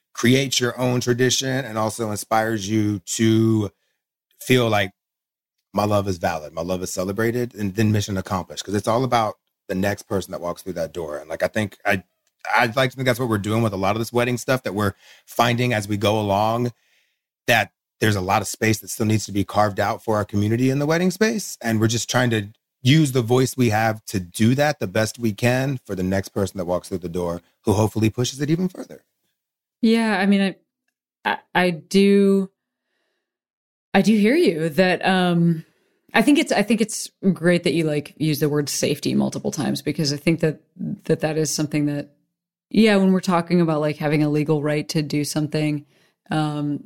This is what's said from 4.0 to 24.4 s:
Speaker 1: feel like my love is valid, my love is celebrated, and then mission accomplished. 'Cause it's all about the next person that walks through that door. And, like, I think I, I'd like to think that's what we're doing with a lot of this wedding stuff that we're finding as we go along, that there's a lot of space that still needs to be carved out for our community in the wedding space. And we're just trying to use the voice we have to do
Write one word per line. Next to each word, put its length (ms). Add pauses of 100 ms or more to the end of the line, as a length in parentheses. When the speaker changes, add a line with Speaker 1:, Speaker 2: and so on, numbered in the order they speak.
Speaker 1:
feel 300
like 220 (840)
my 100
love 240
is 80
valid, 380
my 80
love 200
is 80
celebrated, 640
and 200
then 180
mission 240
accomplished. 480
'Cause 100
it's 140
all 160
about 320 (320)
the 60
next 300
person 280
that 80
walks 220
through 120
that 200
door. 240
And, 100
like, 140
I 60
think 360
I, 180 (520)
I'd 220
like 160
to 40
think 80
that's 160
what 80
we're 80
doing 260
with 120
a 20
lot 180
of 40
this 140
wedding 260
stuff 240
that 120
we're 180 (340)
finding 480
as 120
we 120
go 200
along, 540 (760)
that 260 (280)
there's 160
a 40
lot 220
of 60
space 300
that 100
still 180
needs 200
to 60
be 120
carved 360
out 240
for 120
our 80
community 460
in 80
the 80
wedding 240
space. 500
And 200
we're 80
just 200
trying 220
to 180 (340)
use 300
the 100
voice 340
we 140
have 340
to 160
do 340